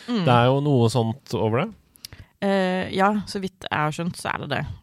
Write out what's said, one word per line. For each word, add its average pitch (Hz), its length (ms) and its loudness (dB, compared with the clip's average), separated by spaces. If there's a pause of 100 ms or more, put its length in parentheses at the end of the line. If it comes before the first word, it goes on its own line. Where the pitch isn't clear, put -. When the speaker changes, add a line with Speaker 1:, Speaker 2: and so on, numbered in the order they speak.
Speaker 1:
Mm. 226 180 -2
Speaker 2:
det 131 100 4
er 120 120 6
jo 135 140 4
noe 135 280 4
sånt 113 460 -2
over 110 300 0
det. 220 100 -10 (680)
Speaker 1:
Eh, 185 540 0
ja, 196 160 4 (140)
så 208 140 -8
vidt 190 200 -8
jeg - 180 -4
har 151 120 0
skjønt, 170 260 -6
så - 180 -6
er - 60 -6
det 143 80 -10
det. 135 180 -4 (160)